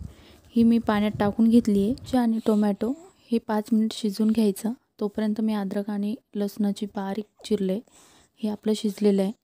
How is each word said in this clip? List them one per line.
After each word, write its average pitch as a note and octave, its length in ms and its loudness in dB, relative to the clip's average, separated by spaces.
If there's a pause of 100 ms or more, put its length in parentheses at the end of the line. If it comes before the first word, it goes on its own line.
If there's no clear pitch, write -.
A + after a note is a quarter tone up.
(500)
ही A#3 120 2
मी A#3 160 6
पाण्यात G#3+ 420 0
टाकून G#3 280 2
घेतली A3 320 4
आहे. G3 80 2
मिरची - 280 -4
आणि A#3 300 2
टोमॅटो G#3 460 0 (400)
हे A#3 60 2
पाच G#3+ 340 -4
मिनिट A3 200 0
शिजून A3 380 -2
घ्यायचं. A3 420 0 (280)
तोपर्यंत G#3+ 400 -4
मी A3 140 -2
अद्रक G3+ 360 -4
आणि G#3 240 -4 (200)
लसणाची G3+ 520 -2
बारीक G3 380 -6 (200)
चिरले, G3 360 -2 (640)
हे G#3+ 60 -2
आपलं G#3 280 -2
शिजलेलं G3+ 460 2
आहे. G3 100 -2 (120)